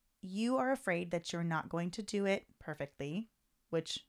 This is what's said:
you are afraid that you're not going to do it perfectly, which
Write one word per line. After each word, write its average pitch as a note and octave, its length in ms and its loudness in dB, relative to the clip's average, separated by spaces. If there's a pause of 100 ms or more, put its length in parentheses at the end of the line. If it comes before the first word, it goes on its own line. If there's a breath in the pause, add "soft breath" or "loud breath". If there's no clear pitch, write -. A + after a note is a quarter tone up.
(220)
you A3 340 0
are C4 160 2
afraid F3 380 0
that E3+ 220 0
you're E3+ 120 0
not E3 240 0
going E3+ 240 0
to A3 100 -6
do G3+ 240 0
it G3 200 2 (120)
perfectly, D3 720 -6 (420)
which - 380 0